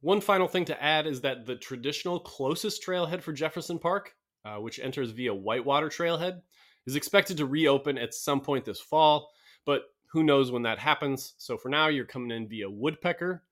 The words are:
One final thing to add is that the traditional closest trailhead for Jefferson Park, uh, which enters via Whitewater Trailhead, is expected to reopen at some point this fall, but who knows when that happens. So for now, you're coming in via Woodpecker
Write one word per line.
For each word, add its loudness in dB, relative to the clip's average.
One 4
final 4
thing 0
to -6
add 4
is -4
that -2
the -6
traditional -6
closest -4
trailhead -2
for -8
Jefferson -4
Park, -2
uh, -10
which -10
enters -4
via -2
Whitewater 0
Trailhead, -2
is -4
expected 2
to 0
reopen 2
at -6
some 0
point -2
this -8
fall, 4
but 2
who 2
knows 6
when -2
that 0
happens. 0
So -8
for -8
now, 4
you're 0
coming -8
in -6
via -8
Woodpecker -2